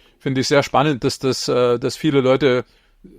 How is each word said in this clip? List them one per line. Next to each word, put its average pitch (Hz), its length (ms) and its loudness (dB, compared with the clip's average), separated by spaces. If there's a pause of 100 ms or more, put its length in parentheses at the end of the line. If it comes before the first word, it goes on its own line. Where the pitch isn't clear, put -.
(200)
Finde 131 220 -4
ich 123 60 -4
sehr 143 160 4
spannend, 135 400 -2
dass 135 160 -4
das, - 280 -4
äh, 123 320 0
dass 117 160 -6
viele 143 260 0
Leute, 127 440 2 (540)